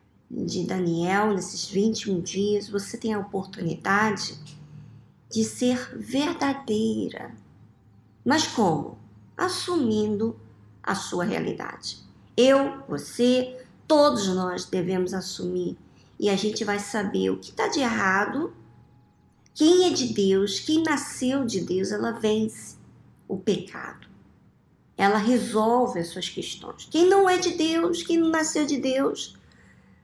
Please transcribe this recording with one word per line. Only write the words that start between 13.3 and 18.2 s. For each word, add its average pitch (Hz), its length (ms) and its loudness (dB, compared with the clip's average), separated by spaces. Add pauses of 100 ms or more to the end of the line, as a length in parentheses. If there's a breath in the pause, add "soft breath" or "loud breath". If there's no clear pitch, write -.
todos 285 420 4
nós 185 360 -2
devemos 185 480 -2
assumir. 180 640 -6 (440 soft breath)
E 202 100 2
a 196 60 4
gente 208 280 -2
vai 202 140 -2
saber 196 520 -2
o - 80 -2
que - 140 -18
tá 427 160 -2
de 311 120 0
errado. 220 720 0 (1000)